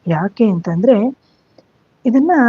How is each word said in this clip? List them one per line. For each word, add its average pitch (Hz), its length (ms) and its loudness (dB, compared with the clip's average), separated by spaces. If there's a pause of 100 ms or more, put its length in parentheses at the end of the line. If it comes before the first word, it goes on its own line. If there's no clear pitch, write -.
ಯಾಕೆ 190 420 -2
ಅಂತಂದ್ರೆ, 202 680 0 (880)
ಇದನ್ನ 269 260 0 (180)